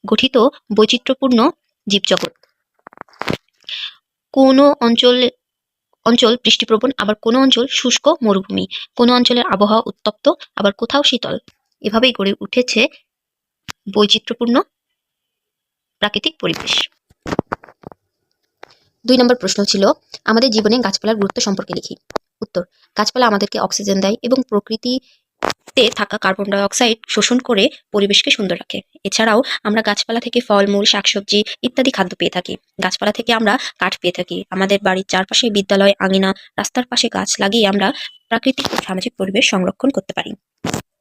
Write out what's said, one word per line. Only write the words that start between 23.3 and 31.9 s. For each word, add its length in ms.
অক্সিজেন 400
দেয় 220
এবং 160
প্রকৃতিতে 1400
থাকা 280
কার্বন 320
ডাই 120
অক্সাইড 360
শোষণ 300
করে 300
পরিবেশকে 380
সুন্দর 260
রাখে। 240
এছাড়াও 380
আমরা 200
গাছপালা 380
থেকে 200
ফলমূল, 440
শাকসবজি 580
ইত্যাদি 280